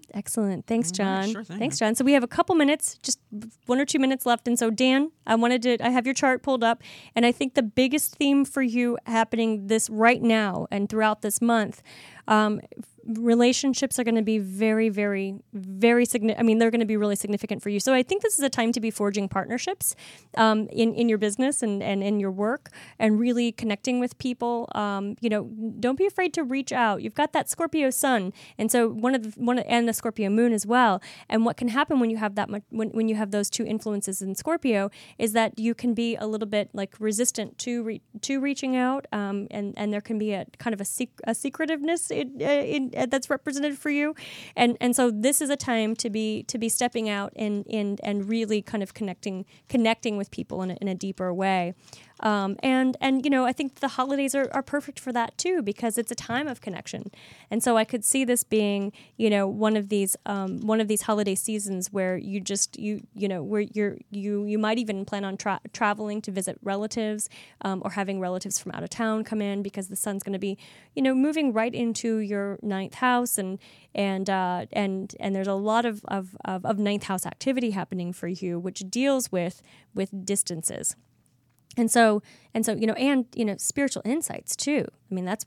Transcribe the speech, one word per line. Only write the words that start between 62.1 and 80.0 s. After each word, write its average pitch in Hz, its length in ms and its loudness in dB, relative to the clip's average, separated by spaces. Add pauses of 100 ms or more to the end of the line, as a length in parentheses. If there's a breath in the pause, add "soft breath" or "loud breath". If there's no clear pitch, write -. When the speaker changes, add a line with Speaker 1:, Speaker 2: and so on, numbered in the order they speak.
Speaker 1:
you 196 240 -6
just, 196 400 -4
you, 208 340 -6
you 202 140 -4
know, 185 160 -4
where 208 300 -2
you're, 208 240 -2 (140)
you, 202 340 -4
you 208 120 -2
might 214 200 0
even 214 260 -4
plan 202 220 -6
on 190 100 -6
tra-, 190 240 -4 (140)
traveling 208 480 -2
to 208 100 -10
visit 185 320 -6
relatives, 214 640 -4 (360 loud breath)
um, 196 200 -2
or 196 80 -4
having 196 300 -4
relatives 185 380 -4
from - 120 -8
out - 100 -8
of - 80 -8
town 220 360 -2
come 214 160 -4
in, 202 200 -2
because 196 280 -8
the 190 80 -8
sun's 196 260 -4
gonna 196 160 -6
be, 196 180 -4 (380 loud breath)
you 277 60 -2
know, 262 120 4
moving 285 380 2
right 220 240 0
into 226 440 -2
your 202 420 -4
ninth 190 340 -4
house, 247 420 2
and, 190 220 -6 (340 soft breath)
and, 196 360 -2
uh, 180 420 0
and, 196 480 -4
and 196 160 -2
there's 190 120 -2
a 202 60 0
lot 214 300 2
of, 214 220 -4
of, 190 400 -6
of, 185 200 -6
of 208 140 0
ninth 208 240 0
house 185 220 -4
activity 247 460 -2
happening 180 420 -6
for 175 160 -8
you, 175 280 -4
which 185 320 -8
deals 262 440 0
with, 180 280 -2 (320 soft breath)
with 190 320 -6